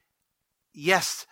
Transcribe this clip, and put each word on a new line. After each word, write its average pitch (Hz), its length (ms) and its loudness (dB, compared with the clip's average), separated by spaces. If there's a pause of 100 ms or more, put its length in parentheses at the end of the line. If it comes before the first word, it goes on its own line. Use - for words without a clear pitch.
(720)
Yes, 170 600 0